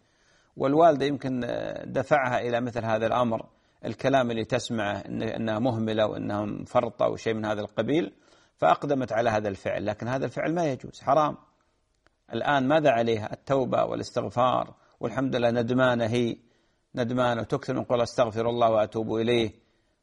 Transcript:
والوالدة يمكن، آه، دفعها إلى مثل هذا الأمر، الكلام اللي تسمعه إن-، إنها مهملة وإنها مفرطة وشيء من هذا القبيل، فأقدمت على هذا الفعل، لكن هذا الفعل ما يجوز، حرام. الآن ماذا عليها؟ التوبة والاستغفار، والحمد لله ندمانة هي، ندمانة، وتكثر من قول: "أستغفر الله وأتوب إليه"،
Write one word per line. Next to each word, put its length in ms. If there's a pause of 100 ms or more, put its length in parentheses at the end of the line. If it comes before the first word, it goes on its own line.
(580)
والوالدة 480
يمكن، 380
آه، 420
دفعها 540
إلى 220
مثل 240
هذا 220
الأمر، 380 (400)
الكلام 460
اللي 140
تسمعه 520
إن-، 260
إنها 360
مهملة 480
وإنها 380
مفرطة 640
وشيء 260
من 120
هذا 160
القبيل، 520 (440)
فأقدمت 540
على 180
هذا 180
الفعل، 380
لكن 220
هذا 180
الفعل 280
ما 120
يجوز، 360
حرام. 360 (960)
الآن 340
ماذا 240
عليها؟ 420
التوبة 500
والاستغفار، 880 (260)
والحمد 360
لله 160
ندمانة 540
هي، 320 (580)
ندمانة، 460
وتكثر 320
من 100
قول: 180
"أستغفر 480
الله 220
وأتوب 440
إليه"، 360 (500)